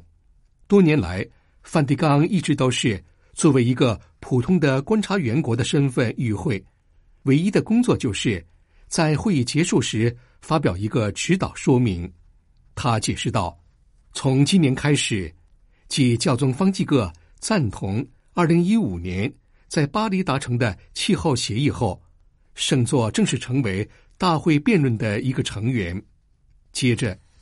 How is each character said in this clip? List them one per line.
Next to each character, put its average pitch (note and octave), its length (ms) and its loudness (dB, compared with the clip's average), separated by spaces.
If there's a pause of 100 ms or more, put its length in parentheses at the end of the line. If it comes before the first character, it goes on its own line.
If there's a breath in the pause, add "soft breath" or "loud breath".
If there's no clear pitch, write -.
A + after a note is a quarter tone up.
(680)
多 G3+ 140 6
年 D3+ 180 4
来， F#2 260 -4 (380)
梵 D#3 220 0
蒂 C#3+ 100 0
冈 D3 320 4
一 F#3+ 140 0
直 - 120 0
都 C3 160 0
是 A#2 320 -2 (300)
作 - 220 2
为 B2+ 100 4
一 B2 100 2
个 B2 240 0 (220 soft breath)
普 B2+ 220 -2
通 F3+ 180 2
的 C#3 220 2
观 G#3+ 200 0
察 G3 160 -2
员 C3+ 240 0
国 A#2 140 -2
的 A#2 80 0
身 C#3 260 2
份 A#2+ 280 -2
与 A#2 160 -2
会， G2+ 280 -4 (600)
唯 C3+ 140 4
一 F3+ 120 2
的 - 120 2
工 A3+ 200 2
作 A3 140 2
就 A#2+ 160 -4
是 F#2+ 340 -4 (440)
在 D#3 260 0
会 G#3+ 180 0
议 C3+ 80 2
结 C#3+ 220 0
束 F#3 180 0
时 A#2 320 0 (280 loud breath)
发 D#3+ 180 -2
表 C3+ 160 -2
一 G2 140 -6
个 G#2+ 240 -2
指 - 240 -2
导 - 180 -6
说 C3 240 2
明。 F#2 320 -2 (640)
他 A#2 240 -2
解 G#2 160 -4
释 - 160 -6
道， F#2 260 -4 (540)
从 C3+ 340 2
今 F#3+ 140 4
年 C3 160 2
开 D3 180 0
始， G2 400 -2 (540)
即 B2 300 2
教 B2 180 0
宗 C3+ 160 0
方 F#3+ 180 0
济 F#3+ 140 -2
各 A#2+ 260 0 (300 soft breath)
赞 E3 300 0
同 G2+ 360 -4 (280)
二 F3 120 2
零 E3+ 160 4
一 F#3 140 2
五 A2+ 240 -2
年 F#2 340 -4 (360)
在 D3 180 0
巴 G#3+ 220 -2
黎 F#3+ 120 -2
达 C#3 160 -2
成 B2 200 -4
的 A#2 200 -2 (160 soft breath)
气 - 220 0
候 D3 180 0
协 A2 240 -4
议 C#3+ 120 2
后， F#2+ 340 -4 (500)
圣 C3 320 0
座 A2+ 240 0
正 G#3+ 160 0
式 B2+ 140 -2
成 C3 220 -2
为 G2+ 280 -2 (280 soft breath)
大 E3+ 220 0
会 D3+ 180 2
辩 E3+ 240 2
论 B2 160 2
的 G#2+ 220 -2
一 B2+ 140 -2
个 - 100 -2
成 G#2+ 260 -6
员。 G2 320 -4 (720)
接 B2 240 0
着， G#2 240 -4 (220)